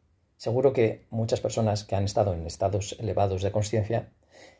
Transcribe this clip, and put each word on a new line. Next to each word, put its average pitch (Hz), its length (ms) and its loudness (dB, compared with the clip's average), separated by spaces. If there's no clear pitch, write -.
seguro 131 360 2
que 117 380 2
muchas 113 300 0
personas 107 440 0
que - 120 -4
han 98 80 2
estado 98 300 2
en 85 120 -6
estados 98 540 -4
elevados 95 420 0
de 98 80 0
conciencia 110 640 -2